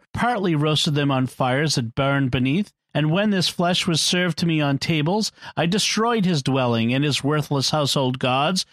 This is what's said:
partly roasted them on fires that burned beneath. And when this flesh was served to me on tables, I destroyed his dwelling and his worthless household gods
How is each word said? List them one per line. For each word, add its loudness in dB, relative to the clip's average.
partly 0
roasted 0
them 2
on 0
fires 0
that -4
burned 0
beneath. 0
And 0
when 2
this 0
flesh 0
was 0
served 0
to -2
me 2
on 0
tables, -2
I 0
destroyed 0
his 2
dwelling 2
and 0
his -2
worthless 0
household 0
gods 0